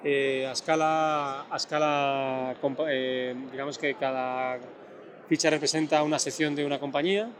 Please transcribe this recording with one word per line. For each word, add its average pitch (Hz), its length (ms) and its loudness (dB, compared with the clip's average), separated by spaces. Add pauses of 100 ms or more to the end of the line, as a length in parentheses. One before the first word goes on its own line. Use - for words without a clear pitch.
Eh, 135 400 2
a 131 60 -4
escala, 156 960 2
a 165 60 -6
escala 139 1040 0
compa-, 143 280 0
eh, 127 440 0 (200)
digamos 139 240 -6
que 139 180 -2
cada 127 640 -2 (720)
ficha 160 200 4
representa 151 540 2
una 151 160 2
sección 147 360 0
de 147 100 -2
una 143 120 -2
compañía 156 520 0 (100)